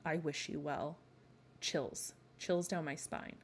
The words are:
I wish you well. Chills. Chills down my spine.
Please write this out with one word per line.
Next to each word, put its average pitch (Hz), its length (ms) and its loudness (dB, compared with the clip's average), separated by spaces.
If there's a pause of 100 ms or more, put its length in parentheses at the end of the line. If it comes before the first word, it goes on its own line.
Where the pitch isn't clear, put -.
I 160 120 4
wish 160 320 0
you 151 100 0
well. 147 380 -2 (600)
Chills. - 540 0 (240)
Chills 175 300 4
down 170 180 0
my 143 100 0
spine. - 480 -6